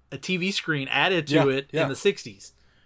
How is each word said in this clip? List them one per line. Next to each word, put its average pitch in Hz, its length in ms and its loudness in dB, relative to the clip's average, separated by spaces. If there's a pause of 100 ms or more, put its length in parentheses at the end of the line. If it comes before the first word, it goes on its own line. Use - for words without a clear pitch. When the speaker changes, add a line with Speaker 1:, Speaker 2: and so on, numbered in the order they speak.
(120)
Speaker 1:
a 139 60 -8
T 185 200 -4
V 185 140 -2
screen 147 380 -2
added 156 380 2
to 135 80 0
Speaker 2:
Yeah, 151 120 6
Speaker 1:
it 135 260 -2
Speaker 2:
yeah. 151 100 0
Speaker 1:
in 139 60 0
the 135 60 -4
sixties. - 580 -4 (320)